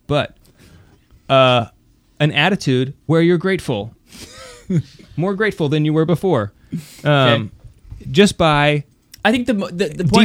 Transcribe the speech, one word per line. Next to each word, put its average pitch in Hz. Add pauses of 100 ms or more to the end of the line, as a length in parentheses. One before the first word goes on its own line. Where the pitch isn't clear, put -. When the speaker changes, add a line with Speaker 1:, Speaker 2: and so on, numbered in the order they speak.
Speaker 1:
but, - (920)
uh, 127 (520)
an 147
attitude 143 (120)
where 165
you're 170
grateful. 143 (760)
<laughs> -
More 185
grateful 185
than 151
you 156
were 160
before. 151 (500)
Um, 127 (500)
Speaker 2:
Okay. 131
Speaker 1:
just 196
by 147 (420)
Speaker 2:
I 214
think 247
the 262
mo-, 196
the, 175
the 151
point - (120)